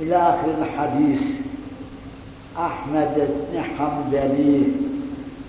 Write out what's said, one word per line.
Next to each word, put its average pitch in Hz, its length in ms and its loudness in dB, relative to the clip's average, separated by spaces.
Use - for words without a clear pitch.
İlâ 170 260 4
ahiril 156 480 0
hadis. 143 460 2
Ahmed 151 600 0
ibn 147 640 0
Hanbeli 139 880 4